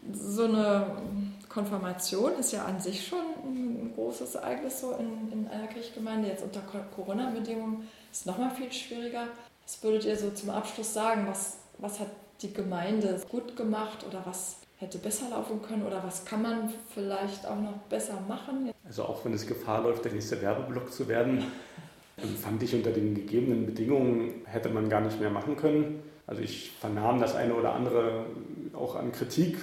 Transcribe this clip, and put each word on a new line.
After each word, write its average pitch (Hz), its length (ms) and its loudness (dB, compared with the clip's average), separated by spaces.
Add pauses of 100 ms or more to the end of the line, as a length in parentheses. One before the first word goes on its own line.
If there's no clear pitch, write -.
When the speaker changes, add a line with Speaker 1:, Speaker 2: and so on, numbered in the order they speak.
(140)
Speaker 1:
So 208 300 2
eine 208 420 6 (640)
Konfirmation 202 880 0
ist - 120 2
ja 208 120 -2
an 185 160 -2
sich 196 260 -2
schon 359 120 -2 (260)
ein 240 500 -2
großes 247 420 -4
Ereignis 262 440 -4
so 247 180 -2
in, 220 340 -4
in 214 160 -2
einer 214 180 -6
Kirchgemeinde. 220 600 -2
Jetzt 190 140 -4
unter - 180 -6
Co-, 202 180 -8 (180)
Corona-Bedingungen 220 880 -2 (240)
ist - 100 -8
es - 60 -8
noch 185 120 -2
mal 254 120 2
viel 254 220 -6
schwieriger. 240 520 -6 (400)
Was - 180 -12
würdet 220 240 4
ihr 214 100 4
so 208 140 0
zum 202 200 -4
Abschluss - 440 -2
sagen? 214 340 4
Was, - 300 -4 (200)
was 202 220 -6
hat 196 80 -4 (320)
die 202 140 -6
Gemeinde 185 680 2 (100)
gut 240 260 -4
gemacht 214 520 -2
oder 190 160 -8
was - 320 -6 (220)
hätte 190 200 -8
besser 214 320 -4
laufen 220 300 -2
können 214 260 -2
oder 190 180 -2
was 180 200 -6
kann 214 180 -2
man 226 300 0 (220)
vielleicht 196 520 -2
auch 208 140 -2
noch 208 160 -2 (140)
besser 214 240 0 (140)
machen? 262 420 -2 (160)
Speaker 2:
Also - 180 -4
auch - 200 -4
wenn 113 100 2
es 104 120 -2
Gefahr 113 360 2
läuft, 117 240 4
der 113 60 0
nächste 104 280 -2
Werbeblock 123 520 0
zu 131 160 -2
werden, 123 360 4 (380)
<laughs> - 340 -20
empfand 107 460 -2
ich, 123 120 2
unter 113 180 4
den 107 220 4
gegebenen 113 520 4
Bedingungen 120 800 4
hätte 113 240 -2
man 110 180 4
gar 107 140 6
nicht 110 180 2
mehr 104 100 4
machen 104 260 0
können. 151 460 4 (240)
Also - 160 -4
ich - 360 -6
vernahm 110 420 4
das 113 140 4
eine 120 200 4
oder 117 200 4
andere 117 520 4 (480)
auch - 220 -2
an 123 160 -2
Kritik - 500 2